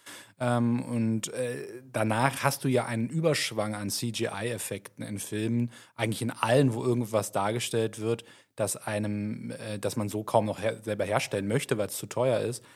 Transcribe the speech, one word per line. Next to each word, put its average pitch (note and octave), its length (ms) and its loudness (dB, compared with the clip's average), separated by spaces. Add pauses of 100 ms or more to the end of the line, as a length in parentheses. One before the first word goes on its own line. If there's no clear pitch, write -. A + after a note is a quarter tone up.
(400)
Ähm, A#2+ 420 2
und, A2+ 520 0
äh, B2+ 480 -6 (100)
danach A2+ 520 2
hast C#3 200 2
du C#3 40 4
ja B2 180 4
einen A#2 220 0
Überschwang C3 680 0
an G2+ 160 -2
C-G-I-Effekten A2 1120 -4
in G#2+ 140 -6
Filmen, A#2 520 0 (260)
eigentlich A#2 260 -2
in A#2 80 -2
allen, B2 440 4
wo B2 100 -4
irgendwas A2+ 480 2
dargestellt A2 680 0
wird, A2+ 240 -2 (300)
das G2+ 220 -2
einem, G#2+ 720 -4
äh, G#2+ 280 -8
das G2+ 180 -2
man G#2 120 0
so G#2+ 140 -4
kaum G#2+ 240 4
noch G2+ 140 -4
her-, A2 220 -2
selber G#2 220 -2
herstellen G2+ 440 0
möchte, A#2+ 300 2
weil's G2+ 180 -2
zu - 100 -8
teuer A#2+ 340 2
ist, A2 220 -4 (140)